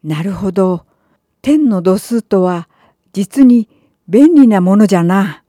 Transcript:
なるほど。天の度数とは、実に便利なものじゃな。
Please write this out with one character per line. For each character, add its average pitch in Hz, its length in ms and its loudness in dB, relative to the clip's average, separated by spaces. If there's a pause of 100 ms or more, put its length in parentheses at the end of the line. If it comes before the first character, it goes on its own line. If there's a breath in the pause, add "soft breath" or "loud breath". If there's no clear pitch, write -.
な 151 180 -8
る 196 100 -8
ほ 185 200 -8
ど。 185 340 -4 (560)
天 294 260 0
の 185 140 -2
度 190 160 0
数 233 240 -6
と 190 200 -2
は、 175 260 -4 (440)
実 202 320 -2
に 240 240 2 (380)
便 285 280 2
利 277 140 6
な 202 120 0
も 185 160 0
の 214 100 2
じ 185 100 0
ゃ 170 60 0
な。 185 460 -2